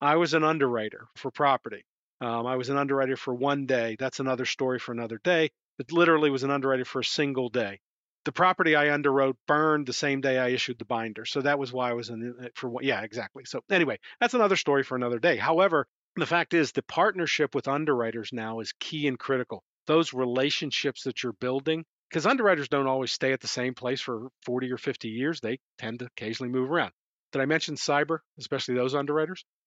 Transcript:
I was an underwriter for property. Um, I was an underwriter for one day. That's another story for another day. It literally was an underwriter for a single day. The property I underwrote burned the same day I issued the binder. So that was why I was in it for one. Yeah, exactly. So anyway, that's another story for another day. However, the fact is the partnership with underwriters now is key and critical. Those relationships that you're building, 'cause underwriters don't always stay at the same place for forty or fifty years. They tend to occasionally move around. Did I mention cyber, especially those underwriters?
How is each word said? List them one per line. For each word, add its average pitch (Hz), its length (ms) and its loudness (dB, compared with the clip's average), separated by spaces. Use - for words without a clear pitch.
I 147 160 4
was 165 180 4
an 160 80 4
underwriter 120 640 0
for 135 140 -6
property. 127 540 0
Um, 117 260 -2
I 127 100 -2
was 127 140 -2
an 139 80 2
underwriter 135 380 0
for 127 180 -6
one 139 320 0
day. 117 320 0
That's 131 220 -6
another 131 260 -2
story 127 320 -2
for 123 140 -8
another 117 300 -8
day. 165 280 2
It 135 140 -10
literally 160 380 6
was 135 140 0
an 139 60 0
underwriter 135 360 0
for - 140 -4
a 113 40 -4
single 135 460 -2
day. 104 300 -2
The 147 80 -4
property 180 420 4
I 147 120 6
underwrote 139 500 2
burned 151 400 4
the 123 60 -6
same 139 300 0
day 131 160 2
I 127 100 2
issued 123 300 -2
the 107 80 -8
binder. 113 400 -4
So 143 160 -2
that 143 160 2
was 131 140 -6
why 123 180 -2
I - 20 -2
was 117 160 -6
in 120 320 -8
it 123 160 -14
for 127 140 -6
one. 120 120 -8
Yeah, 123 200 0
exactly. 113 420 -10
So 123 160 -10
anyway, 165 280 2
that's 240 160 2
another 208 220 4
story 139 260 2
for 131 140 -4
another 123 220 -2
day. 143 180 4
However, 160 500 2
the 160 100 -2
fact 170 280 0
is 156 180 4
the 139 100 -2
partnership 175 720 0
with 135 140 -2
underwriters 123 640 0
now 113 280 -6
is 104 200 -8
key 151 260 -4
and 127 120 0
critical. 127 440 -4
Those 160 280 2
relationships 131 920 -2
that - 180 -6
you're 120 120 -4
building, 139 500 -2
'cause 156 160 -2
underwriters 202 420 4
don't 139 200 2
always 131 240 0
stay 135 200 0
at 131 80 -2
the - 60 -12
same 127 280 -4
place 127 260 -4
for 120 280 -6
forty 127 300 -2
or 123 60 -4
fifty 123 320 -6
years. 135 300 -2
They 117 200 -4
tend 120 220 -8
to 123 60 -8
occasionally 117 440 -6
move 127 180 0
around. 151 240 0
Did 135 120 0
I 131 40 2
mention 151 300 0
cyber, 151 440 0
especially 131 360 -4
those 127 200 2
underwriters? 151 500 -2